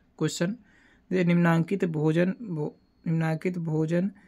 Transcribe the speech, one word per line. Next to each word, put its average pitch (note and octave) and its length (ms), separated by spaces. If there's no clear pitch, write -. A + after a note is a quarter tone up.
क्वेश्चन F3 380
ये F#3 120
निम्नांकित E3+ 640
भोजन D#3+ 540
भो-, D#3+ 300
निम्नांकित D#3+ 540
भोजन E3 500